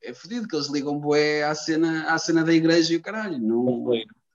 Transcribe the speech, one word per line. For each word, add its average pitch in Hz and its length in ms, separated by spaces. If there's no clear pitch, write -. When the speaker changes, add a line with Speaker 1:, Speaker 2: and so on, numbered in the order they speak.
Speaker 1:
é 123 100
fodido 220 340
que - 80
eles 143 140
ligam 147 300
bué 151 440
à 151 120
cena, 160 580
à 165 40
cena 165 260
da 165 100
igreja 165 400
e 170 40
o 165 40
caralho, 196 380
não 113 240
Speaker 2:
Não 120 280
ligo. 110 200